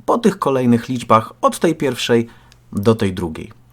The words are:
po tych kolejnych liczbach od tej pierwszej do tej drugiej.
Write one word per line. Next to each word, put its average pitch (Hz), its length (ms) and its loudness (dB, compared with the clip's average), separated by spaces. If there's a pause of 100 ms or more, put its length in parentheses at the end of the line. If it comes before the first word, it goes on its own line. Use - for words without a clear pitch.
po 233 120 0
tych 226 200 2
kolejnych 127 500 0
liczbach 117 520 0
od - 180 0
tej 165 160 0
pierwszej 120 540 0 (440)
do 110 220 2
tej 101 180 -2
drugiej. 85 400 -8 (200)